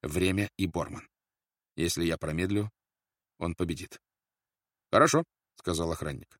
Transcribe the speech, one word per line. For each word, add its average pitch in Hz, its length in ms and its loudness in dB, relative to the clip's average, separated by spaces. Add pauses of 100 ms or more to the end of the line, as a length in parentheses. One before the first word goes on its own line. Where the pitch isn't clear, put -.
Время 92 540 0
и 95 120 -2
Борман. - 400 -6 (640)
Если 82 300 -2
я 80 120 0
промедлю, 95 540 -2 (680)
он 85 180 -4
победит. - 440 -6 (920)
«Хорошо», — 151 320 6 (320)
сказал 82 340 -2
охранник. 76 500 -8